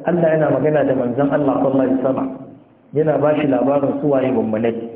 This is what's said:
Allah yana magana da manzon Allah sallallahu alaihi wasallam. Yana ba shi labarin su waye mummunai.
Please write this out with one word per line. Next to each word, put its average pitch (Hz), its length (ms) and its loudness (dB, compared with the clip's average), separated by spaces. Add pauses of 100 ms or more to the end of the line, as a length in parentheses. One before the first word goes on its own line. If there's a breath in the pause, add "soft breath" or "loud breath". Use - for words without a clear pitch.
Allah 170 320 0
yana 151 160 2
magana 139 320 2
da 135 100 0
manzon 127 380 0
Allah 143 220 0 (100)
sallallahu 131 240 2
alaihi 131 160 0
wasallam. - 260 -2 (640)
Yana 147 260 0
ba 147 220 2
shi - 80 0
labarin 135 560 0
su 151 80 0
waye 131 240 2
mummunai. 110 400 0 (200)